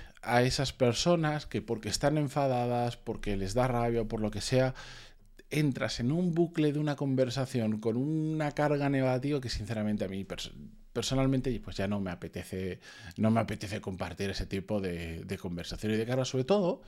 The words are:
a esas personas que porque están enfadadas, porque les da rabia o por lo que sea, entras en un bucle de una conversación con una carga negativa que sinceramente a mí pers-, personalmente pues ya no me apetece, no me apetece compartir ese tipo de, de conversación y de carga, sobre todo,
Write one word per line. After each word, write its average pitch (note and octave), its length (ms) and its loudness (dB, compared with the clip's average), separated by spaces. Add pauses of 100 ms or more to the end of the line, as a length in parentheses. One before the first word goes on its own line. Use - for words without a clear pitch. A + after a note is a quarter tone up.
(220)
a A#2+ 200 6
esas B2+ 300 2
personas D3+ 720 2
que G#2+ 160 -2
porque A2 260 -4
están D3 300 2
enfadadas, B2 800 2
porque G#2 400 -2
les G2 180 -2
da B2 140 4
rabia A#2 340 2
o G#2+ 60 -2
por A2 120 -2
lo G#2+ 100 2
que G#2 100 -4
sea, C3 340 2 (760)
entras C#3 500 0
en B2 120 2
un F3 220 0
bucle D#3+ 380 2
de D3 60 0
una D3+ 180 0
conversación B2+ 840 0
con A2+ 160 0
una D#3 560 0
carga D3 380 2
negativa C3 500 2
que B2 80 -4
sinceramente G#2+ 560 -2
a F#2 40 -4
mí F#2+ 160 -4
pers-, - 280 -10 (400)
personalmente C3 680 0
pues - 160 -10
ya G2 120 0
no G#2 120 0
me F#2 100 -4
apetece, F2+ 720 -6 (360)
no A2 140 4
me A2+ 100 4
apetece G#2 400 -4
compartir F#2 500 -4
ese F#2 160 -4
tipo G2 340 -2
de, E2+ 440 -6
de F#2+ 140 -6
conversación F2+ 540 -4
y A2 40 2
de A2 100 0
carga, B2+ 180 0
sobre B2+ 200 0
todo, G3 440 2